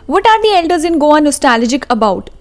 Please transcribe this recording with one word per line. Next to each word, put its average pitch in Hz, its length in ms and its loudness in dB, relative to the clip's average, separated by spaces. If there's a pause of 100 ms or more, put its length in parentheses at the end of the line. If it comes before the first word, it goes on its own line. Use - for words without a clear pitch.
(100)
"What 370 120 0
are 440 240 2
the 392 160 2
elders 330 300 -2
in 311 100 0
Goa 302 280 2
nostalgic 247 600 -2
about?" 214 300 -2 (200)